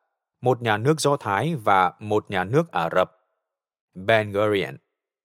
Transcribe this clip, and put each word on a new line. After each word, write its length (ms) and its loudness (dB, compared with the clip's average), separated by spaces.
một 220 0
nhà 140 2
nước 240 0
Do 160 0
Thái 380 -4
và 440 2
một 320 -2
nhà 140 -2
nước 260 0
Ả 240 -2
Rập, 160 2
Ben-Gurion 840 0